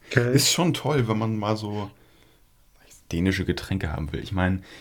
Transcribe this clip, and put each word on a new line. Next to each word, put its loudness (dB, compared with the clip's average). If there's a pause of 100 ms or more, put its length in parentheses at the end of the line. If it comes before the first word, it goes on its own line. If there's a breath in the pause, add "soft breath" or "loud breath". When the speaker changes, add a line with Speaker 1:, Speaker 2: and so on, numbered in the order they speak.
Speaker 1:
Okay. 2
Speaker 2:
Ist 4
schon 2
toll, 0
wenn 0
man 0
mal 0
so -6 (1200 soft breath)
dänische 2
Getränke -2
haben -4
will. -6
Ich -8
meine, 2 (200 loud breath)